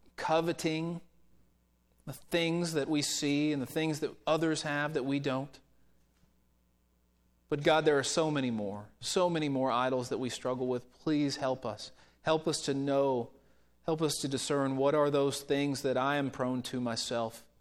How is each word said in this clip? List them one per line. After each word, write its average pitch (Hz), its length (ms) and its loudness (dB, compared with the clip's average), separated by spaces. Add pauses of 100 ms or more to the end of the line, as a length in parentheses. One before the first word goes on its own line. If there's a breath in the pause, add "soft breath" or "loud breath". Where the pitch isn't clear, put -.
(160)
coveting 165 840 -2 (1040)
the 143 80 -10
things 170 600 0
that 143 160 0
we 151 120 2
see 147 520 0
and 139 100 -2
the 120 40 -4
things 156 340 -2
that 147 100 -2 (160)
others 160 360 2
have 147 320 -2
that 135 100 -2
we 139 160 0
don't. 135 400 -4 (1900)
But 147 140 -2
God, 156 220 6
there 151 120 6
are 135 80 2
so 160 240 2
many 135 220 0
more, 104 360 -6 (120)
so 180 320 0
many 156 180 0
more 131 220 0
idols 127 380 0
that 127 100 -2
we 127 120 -4
struggle 127 360 -4
with. 123 260 -4 (120)
Please 147 320 2
help 131 280 -2
us. 110 280 -8 (300 soft breath)
Help 160 260 0
us 151 140 -2
to 143 120 -2
know, 139 560 0 (540 soft breath)
help 160 180 -2
us 147 160 0
to 147 100 -4
discern 139 480 0
what 139 200 4
are 147 140 4
those 139 320 2
things 143 400 0
that 131 140 2
I 135 200 2
am 139 140 -2
prone 127 320 -2
to 127 180 -6
myself. 117 640 -4 (160)